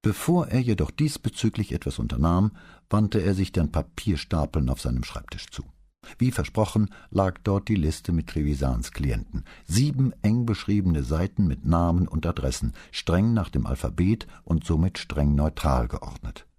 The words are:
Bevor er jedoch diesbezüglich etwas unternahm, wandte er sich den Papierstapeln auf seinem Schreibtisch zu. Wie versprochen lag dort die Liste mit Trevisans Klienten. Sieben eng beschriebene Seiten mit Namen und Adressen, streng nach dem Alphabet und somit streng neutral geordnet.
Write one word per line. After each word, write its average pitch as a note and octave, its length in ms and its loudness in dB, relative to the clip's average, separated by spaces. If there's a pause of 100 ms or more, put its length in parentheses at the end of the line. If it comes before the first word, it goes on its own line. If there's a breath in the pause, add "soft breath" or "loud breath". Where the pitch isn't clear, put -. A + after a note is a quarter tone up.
Bevor D#3+ 460 2
er B2+ 120 2
jedoch A2+ 300 0
diesbezüglich - 800 -2
etwas - 260 -4
unternahm, E2+ 540 2 (380 loud breath)
wandte G#2 300 2
er F#2+ 140 2
sich F#2 180 -2
den D#2+ 200 0
Papierstapeln D2+ 960 -2
auf - 120 -2
seinem B1 220 -2
Schreibtisch - 480 -12
zu. - 140 -12 (540 loud breath)
Wie B2+ 120 2
versprochen G#2 600 0 (200 loud breath)
lag F#2+ 320 0
dort G2 240 0
die G#2+ 80 0
Liste D#2+ 380 0
mit E2 160 0
Trevisans C2+ 640 -2
Klienten. B1+ 500 -4 (240 loud breath)
Sieben C3 460 2 (100)
eng A#2 240 2
beschriebene F#2 560 0
Seiten E2 460 0
mit - 160 -2
Namen E2+ 420 4
und D#2+ 200 -4
Adressen, C2+ 480 -2 (180 loud breath)
streng G2 400 2
nach G#2+ 160 0
dem - 180 -2
Alphabet F2+ 600 0 (160 loud breath)
und D#2+ 200 0
somit E2+ 340 2
streng D2 360 0
neutral C#2+ 540 2
geordnet. - 580 -10 (120)